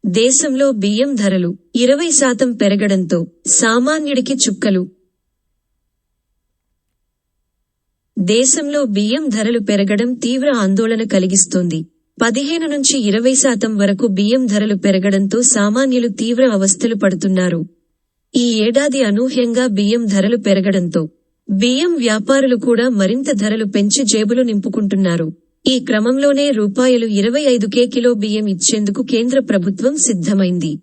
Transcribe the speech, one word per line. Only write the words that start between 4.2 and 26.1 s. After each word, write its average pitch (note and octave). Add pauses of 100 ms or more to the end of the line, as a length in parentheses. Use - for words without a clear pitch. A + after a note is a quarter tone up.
చుక్కలు. G3 (3250)
దేశంలో C4+
బియ్యం A3
ధరలు A3
పెరగడం G#3
తీవ్ర B3+
ఆందోళన A3
కలిగిస్తోంది. F#3 (360)
పదిహేను C#4+
నుంచి C#4
ఇరవై A#3
శాతం A3+
వరకు G3
బియ్యం G#3+
ధరలు G#3
పెరగడంతో G3
సామాన్యులు A#3+
తీవ్ర A#3
అవస్థలు G#3+
పడుతున్నారు. F#3 (720)
ఈ A#3+
ఏడాది C4
అనూహ్యంగా A#3+
బియ్యం G#3+
ధరలు G3+
పెరగడంతో F#3 (420)
బియ్యం B3+
వ్యాపారులు B3
కూడా A#3
మరింత A#3+
ధరలు G#3+
పెంచి G#3
జేబులు A3
నింపుకుంటున్నారు. F#3+ (340)
ఈ C4
క్రమంలోనే C4+